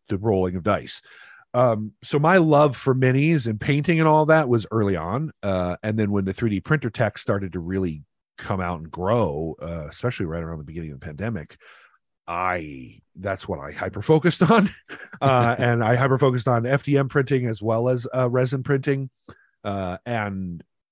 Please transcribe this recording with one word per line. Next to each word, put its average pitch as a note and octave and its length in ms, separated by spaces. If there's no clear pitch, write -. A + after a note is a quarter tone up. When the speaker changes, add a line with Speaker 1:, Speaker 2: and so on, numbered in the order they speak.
Speaker 1:
the G2+ 100
rolling F#2 380
of F2+ 60
dice. F#2 380
Um, A2+ 380
so - 160
my E3 200
love D3 380
for - 180
minis C3 520
and A2 140
painting D3 400
and D#3+ 80
all D#3 180
that D#3 220
was A#2 240
early G2+ 240
on. G2+ 340
Uh, F2+ 420
and G#2+ 120
then G#2+ 140
when G2+ 140
the F#2+ 80
three A2+ 180
D G2 100
printer C#3 300
tech G#2+ 260
started G2 360
to F2+ 80
really E2+ 420
come F#2+ 240
out F2 200
and D#2+ 100
grow, E2+ 720
uh, E2 260
especially A2 380
right E2 160
around E2 160
the D2+ 60
beginning D#2+ 260
of C#2 80
the - 80
pandemic, E2+ 500
I, E2+ 720
that's F#2+ 300
what F2+ 120
I C#2+ 140
hyper-focused D3 720
<laughs> F3+ 80
on. G#3+ 200
Uh, B2 360
Speaker 2:
<laughs> - 20
Speaker 1:
and A#2+ 260
I A2+ 100
hyper-focused B2+ 540
on A#2 180
F C3+ 180
D C#3+ 120
M C3+ 120
printing C3 380
as A2 160
well A2+ 260
as, B2+ 260
uh, B2+ 160
resin B2+ 320
printing. C3+ 480
Uh, G2 440
and, G2 560